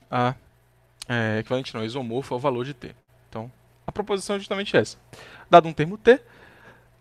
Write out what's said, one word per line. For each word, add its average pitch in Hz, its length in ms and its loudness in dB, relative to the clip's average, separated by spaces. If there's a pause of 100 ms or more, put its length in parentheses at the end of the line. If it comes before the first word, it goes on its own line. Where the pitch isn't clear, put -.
(100)
a, 123 240 0 (720)
é, 113 300 -2
equivalente 127 360 -6
não, 113 80 -6
isomorfo 120 520 -6
ao 123 60 -4
valor 127 260 -2
de 143 80 -10
T. - 200 -16 (360)
Então, 113 200 -12 (360)
a - 60 -6
proposição 202 440 -4
é - 20 -6
justamente 196 380 -4
essa. 110 220 2 (500)
Dado 170 180 10
um 165 60 -6
termo 165 240 -4
T, 240 240 6 (800)